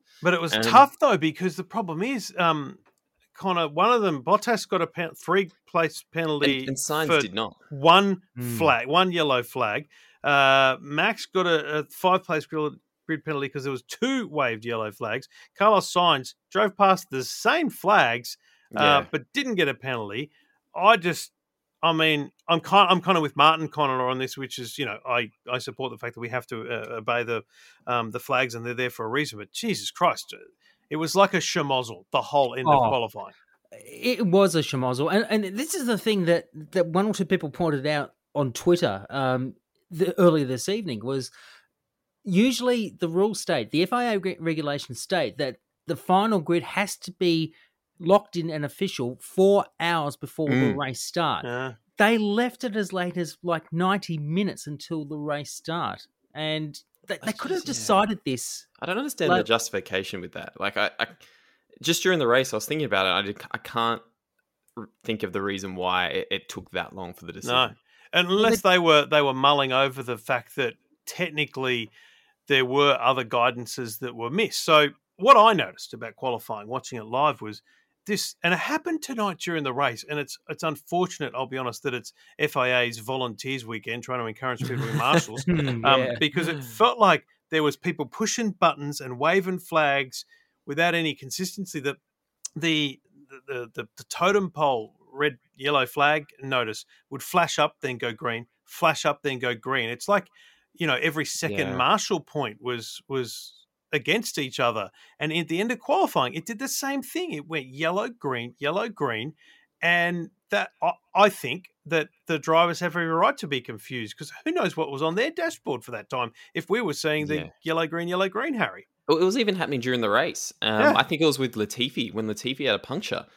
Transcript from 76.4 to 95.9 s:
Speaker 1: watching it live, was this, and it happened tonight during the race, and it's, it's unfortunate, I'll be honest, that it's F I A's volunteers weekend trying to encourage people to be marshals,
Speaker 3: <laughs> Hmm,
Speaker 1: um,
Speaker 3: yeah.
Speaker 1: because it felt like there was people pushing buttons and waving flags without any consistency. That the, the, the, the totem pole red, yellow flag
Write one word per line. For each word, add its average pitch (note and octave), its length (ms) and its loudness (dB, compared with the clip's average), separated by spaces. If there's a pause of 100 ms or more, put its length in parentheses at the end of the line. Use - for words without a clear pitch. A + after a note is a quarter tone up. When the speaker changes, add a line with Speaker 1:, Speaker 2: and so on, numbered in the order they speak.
Speaker 1:
watching B2 300 -8
it G#2+ 60 -12
live, B2+ 380 0
was G#2+ 200 -12 (440)
this, - 360 -4
and F3 120 2
it E3 60 0
happened D#4 420 -4
tonight G#3+ 360 -6
during D#3+ 260 -4
the B2+ 100 -4
race, B2 340 -2
and D3+ 100 -6
it's, C#3 200 -10 (100)
it's D#3 140 -12
unfortunate, E3+ 720 -4
I'll B2+ 120 -6
be C3 120 -8
honest, B2 240 -6
that C3+ 100 -4
it's B2 220 -8 (240)
F D3+ 180 -2
I B2+ 240 2
A's A#2 200 -2
volunteers B2+ 640 -6
weekend A2+ 360 -8
trying B2+ 180 -6
to A2+ 60 -6
encourage A#2+ 340 -6
people B2 260 -6
to A2+ 60 -6
be C#3+ 40 0
marshals, C3+ 480 0
Speaker 3:
<laughs> - 20 -16
Hmm, C#3 380 0
Speaker 1:
um, C3+ 160 6
Speaker 3:
yeah. B2+ 180 -2
Speaker 1:
because D#3+ 300 -2
it D3 160 -6
felt A3+ 340 2
like F#3 280 6 (240)
there D#3 120 2
was C#3+ 140 2
people D3+ 300 -4
pushing G#3+ 460 -2
buttons C#3+ 500 0
and B2+ 160 -10
waving F3+ 400 2
flags C#3 680 0 (400)
without E3 300 0
any D#3+ 200 -2
consistency. F3+ 640 -10
That C3+ 160 -4 (600)
the, D3+ 420 -2 (480)
the, B2 280 -8
the, A#2+ 140 -8 (100)
the - 60 -18
totem G3 460 0
pole C3 440 -2 (180)
red, C#3 240 -2 (180)
yellow C3+ 300 2
flag D3 440 0 (120)